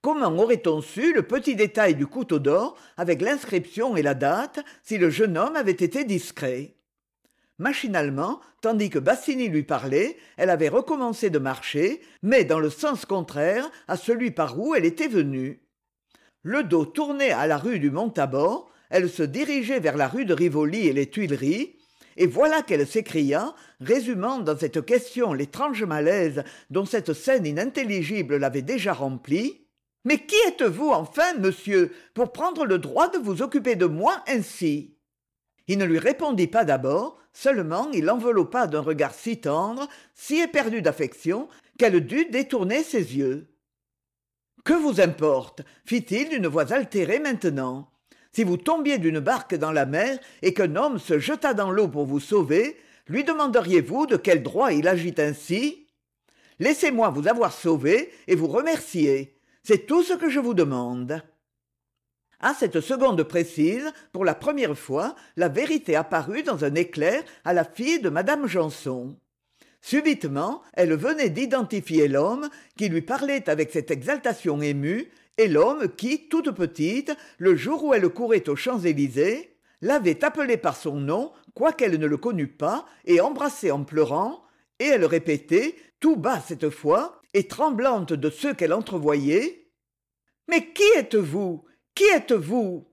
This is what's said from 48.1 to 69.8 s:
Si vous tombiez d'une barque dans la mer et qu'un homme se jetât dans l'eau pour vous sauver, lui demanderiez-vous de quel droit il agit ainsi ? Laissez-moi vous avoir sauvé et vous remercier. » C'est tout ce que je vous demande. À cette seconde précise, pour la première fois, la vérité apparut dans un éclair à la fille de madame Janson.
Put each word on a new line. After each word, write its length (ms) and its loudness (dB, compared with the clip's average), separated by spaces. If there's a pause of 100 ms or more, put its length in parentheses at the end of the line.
Si 120 0
vous 120 0
tombiez 420 0
d'une 220 0
barque 360 -2
dans 160 -2
la 120 2
mer 340 -2 (240)
et 120 2
qu'un 220 0
homme 240 0
se 180 0
jetât 360 0
dans 180 -2
l'eau 160 2
pour 180 -2
vous 140 -2
sauver, 560 2 (320)
lui 160 -2
demanderiez-vous 840 2
de 100 2
quel 280 2
droit 280 0
il 140 2
agit 320 0
ainsi ? 680 -2 (720)
Laissez-moi 500 2
vous 160 -2
avoir 260 2
sauvé 580 2 (180)
et 80 4
vous 120 0
remercier. » 840 0 (340)
C'est 160 6
tout 180 2
ce 120 0
que 160 0
je 100 0
vous 140 -2
demande. 680 -2 (1160)
À 140 0
cette 260 0
seconde 440 2
précise, 680 0 (200)
pour 120 -4
la 100 2
première 440 -2
fois, 360 -4 (220)
la 140 2
vérité 440 0
apparut 480 -2
dans 220 -2
un 100 -2
éclair 480 0 (220)
à 80 0
la 120 4
fille 360 -2
de 80 0
madame 380 0
Janson. 720 -4 (640)